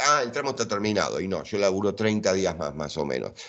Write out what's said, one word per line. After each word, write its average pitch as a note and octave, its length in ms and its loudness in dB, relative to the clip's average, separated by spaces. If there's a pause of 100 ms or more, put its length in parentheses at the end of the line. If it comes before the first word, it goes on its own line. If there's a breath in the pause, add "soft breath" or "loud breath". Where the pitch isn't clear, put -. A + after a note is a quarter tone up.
"Ah, D3 200 6
el A#2 80 -4
tramo C#3 180 -2
está A#2 180 -2
terminado". G2 540 0
Y F#2 60 -2
no, F2 160 -2
yo G#2 160 -4
laburo G2 340 2
treinta G#2 400 2
días F#2 240 0
más, D2+ 160 -4
más D2 240 -6
o D2+ 80 0
menos, B1+ 280 -4 (160 loud breath)